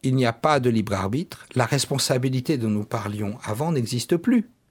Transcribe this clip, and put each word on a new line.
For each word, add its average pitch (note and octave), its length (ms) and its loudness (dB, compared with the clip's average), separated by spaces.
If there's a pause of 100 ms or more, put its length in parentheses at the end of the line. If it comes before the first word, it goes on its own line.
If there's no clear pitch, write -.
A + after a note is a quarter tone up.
il C3 140 2
n'y B2+ 100 4
a A#2 60 2
pas D3+ 260 2
de B2+ 120 2
libre G2+ 240 0
arbitre, G2+ 600 -4
la B2 120 2
responsabilité C3 880 0
dont A2+ 140 -2
nous G#2 140 0
parlions G#2 600 -6
avant B2 260 -4
n'existe B2+ 460 -2
plus. A3+ 320 2 (220)